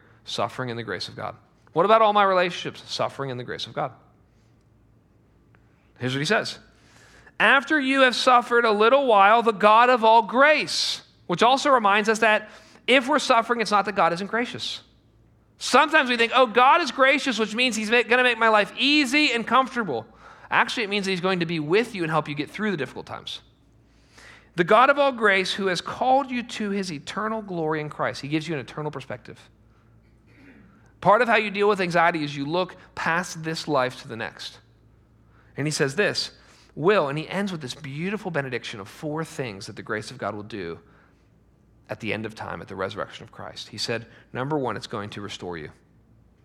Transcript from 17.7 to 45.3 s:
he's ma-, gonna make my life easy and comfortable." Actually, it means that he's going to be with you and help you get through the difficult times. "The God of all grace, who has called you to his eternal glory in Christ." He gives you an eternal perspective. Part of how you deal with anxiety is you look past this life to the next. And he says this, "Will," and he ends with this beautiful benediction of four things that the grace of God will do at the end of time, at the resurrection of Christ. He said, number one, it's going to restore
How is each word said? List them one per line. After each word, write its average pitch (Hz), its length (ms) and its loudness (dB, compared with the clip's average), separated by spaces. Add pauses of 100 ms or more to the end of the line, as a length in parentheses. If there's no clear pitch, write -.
he's 214 120 -4
ma-, 240 140 4
gonna 240 200 2
make 240 140 2
my 226 120 4
life 208 280 2
easy 285 540 2
and 233 160 -4
comfortable." 226 580 0 (460)
Actually, 233 320 0
it 196 60 -6
means 202 160 -2
that 190 60 -2
he's 180 100 -4
going 185 200 0
to 165 40 0
be 165 140 -4
with 208 340 0
you 190 80 -8
and 156 100 -4
help 151 160 0
you 147 60 -8
get 143 160 -8
through 208 220 -4
the 175 60 -4
difficult 120 280 -10
times. - 360 -14 (1120)
"The 175 80 0
God 214 260 6
of 277 80 2
all 277 140 2
grace, 196 420 0
who 196 140 -4
has 175 140 -2
called 262 500 0
you 247 120 -6
to 220 280 -8
his 196 200 -6
eternal 214 500 -8
glory 165 400 -4
in 151 80 -8
Christ." 127 320 -6
He 135 60 -10
gives 151 200 -4
you 165 80 -6
an 139 40 -6
eternal 151 320 -10
perspective. - 480 -14 (1600)
Part 202 200 6
of 233 60 2
how 226 80 4
you 220 160 0
deal 202 180 2
with 202 100 0
anxiety 170 440 2
is 143 120 -8
you 139 100 -8
look 175 300 -4 (200)
past 170 480 -4
this 160 240 -8
life 127 340 -2
to - 60 -20
the 117 100 -12
next. - 420 -12 (960)
And 139 120 -6
he 151 40 -2
says 139 240 -2
this, 180 360 -2 (440)
"Will," 170 320 2
and 139 100 -4
he 156 120 -8
ends 196 220 -4
with 165 100 -10
this 123 140 -12
beautiful 175 560 -8
benediction 127 480 -6
of 98 100 -14
four 156 340 -8
things 110 440 -10
that 104 80 -16
the 101 80 -14
grace 107 260 -8
of 127 80 -16
God 104 160 -6
will 104 100 -12
do 92 360 -10 (1120)
at 107 100 -10
the 107 120 -8
end 107 140 -6
of 107 100 -12
time, 90 260 -12
at 95 60 -16
the 101 80 -14
resurrection 98 480 -10
of - 80 -20
Christ. - 380 -16
He 110 80 -16
said, 117 300 -6 (260)
number 135 240 -4
one, 120 180 -4
it's 107 120 -12
going 104 240 -10
to 104 100 -14
restore 90 360 -10